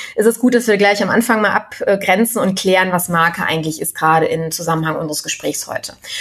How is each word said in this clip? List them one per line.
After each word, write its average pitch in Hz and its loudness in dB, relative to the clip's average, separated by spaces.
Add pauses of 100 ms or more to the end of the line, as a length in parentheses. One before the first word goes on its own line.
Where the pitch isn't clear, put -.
(140)
ist 214 0
es 226 4
gut, 254 4
dass 233 2
wir 208 4
gleich 202 2
am 190 0
Anfang 220 2
mal 202 2
abgrenzen 202 0
und 190 0
klären, 185 2
was 175 -2
Marke 170 0
eigentlich 160 -4
ist, - -8
gerade 160 4
im 160 -4
Zusammenhang 160 -2
unseres 151 -6
Gesprächs - -6
heute. - -10 (260)